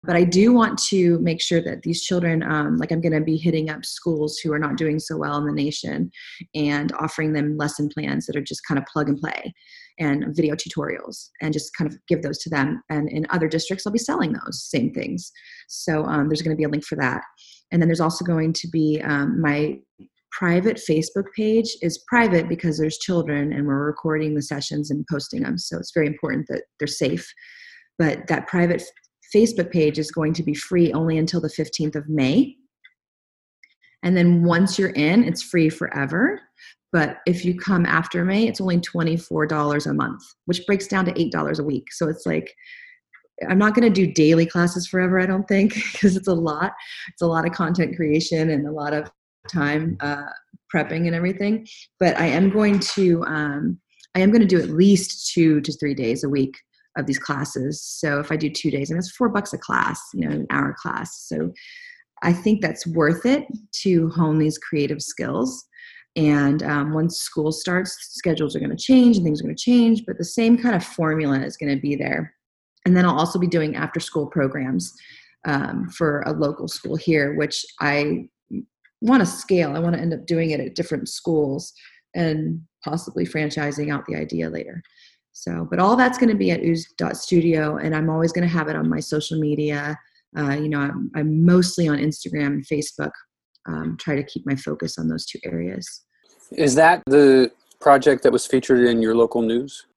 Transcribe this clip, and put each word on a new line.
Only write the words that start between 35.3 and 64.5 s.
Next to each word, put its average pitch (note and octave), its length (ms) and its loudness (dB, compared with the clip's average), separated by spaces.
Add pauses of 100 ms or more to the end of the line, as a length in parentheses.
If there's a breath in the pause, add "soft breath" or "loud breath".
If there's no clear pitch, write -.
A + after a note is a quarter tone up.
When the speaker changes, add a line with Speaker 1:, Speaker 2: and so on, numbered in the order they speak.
Speaker 1:
free D#3+ 280 2
forever. F3+ 720 -2 (520 soft breath)
But D#3 340 0
if F3+ 180 0
you F3+ 140 0
come F3+ 260 2
after F3 400 0
May, G3+ 220 2
it's A3+ 140 -4
only F3+ 180 0
twenty-four E3 680 -2
dollars D3 400 0
a D3 80 -2
month, - 280 -4 (220)
which F3+ 220 -4
breaks G3 200 0
down F#3+ 200 0
to F3 140 -2
eight E3 120 0
dollars D#3 260 -2
a C#3+ 60 -4
week. - 280 -4
So E3 160 -2
it's D#3+ 180 -6
like, - 280 -4 (960 loud breath)
I'm F#3 100 4
not G#3 160 4
gonna A#3+ 160 6
do F#3 160 4
daily E3 400 6
classes F3 400 0
forever, F#3 320 0
I F#3 80 2
don't F#3+ 220 -2
think, G3+ 260 4
<laughs> - 260 -8
'cause F#3+ 160 4
it's F#3 120 -4
a F#3 60 2
lot. E3 380 -2 (360 loud breath)
It's - 140 -8
a E3+ 40 2
lot E3 180 2
of F3 80 0
content F3 440 0
creation D#3+ 540 2
and C#3+ 180 0
a D3+ 40 -6
lot D3 220 -4
of D3+ 160 -4 (400)
time, D#3 500 0
uh, C#3+ 260 -6 (460)
prepping D#3+ 340 0
and E3+ 100 0
everything. G3+ 500 -2 (320 loud breath)
But F3+ 220 4
I E3+ 60 2
am E3+ 240 4
going G#3 280 4 (160)
to, F3 300 4
um, D3+ 560 -4 (340 soft breath)
I F#3 60 2
am G#3+ 100 6
gonna A3+ 160 6
do F3+ 140 4
at - 80 -4
least F#3 680 4
two D#3+ 280 4
to D3 100 -4
three C#3+ 220 -4
days C3 280 -2
a C#3+ 60 -2
week C3+ 280 0 (400)
of C3+ 100 -4
these C3+ 120 -2
classes. C#3+ 640 -6
So C#3+ 380 -4
if C#3+ 100 -8
I D#3+ 60 0
do D#3+ 140 -2
two - 200 -2
days, C#3 200 -4
and E3 80 -2
it's F3+ 120 -6
four A#3+ 180 -2
bucks G3+ 240 -2
a D3+ 60 -8
class, - 420 -2 (140)
you - 140 -2
know, - 60 -4
an D3+ 160 -4
hour C#3 280 -2
class. - 480 -10
So F3 260 -4 (680 loud breath)
I F3 100 2
think G#3 280 2
that's E3 260 -4
worth E3 400 0
it C4+ 180 2 (380)
to E3+ 280 2
hone D#3 280 2
these D3+ 200 0